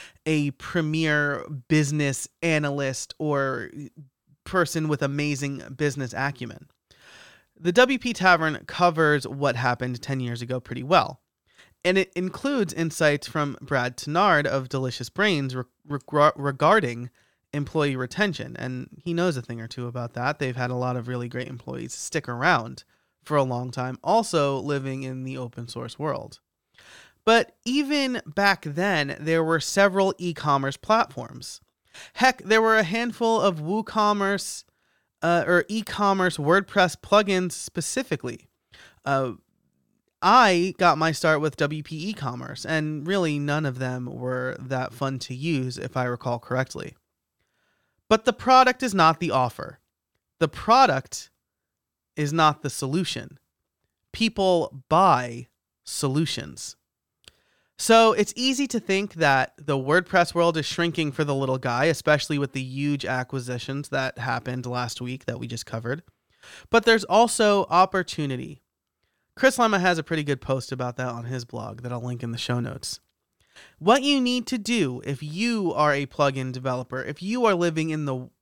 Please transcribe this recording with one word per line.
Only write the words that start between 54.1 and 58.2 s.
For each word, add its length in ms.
People 800
buy 560
solutions. 920
So 360
it's 220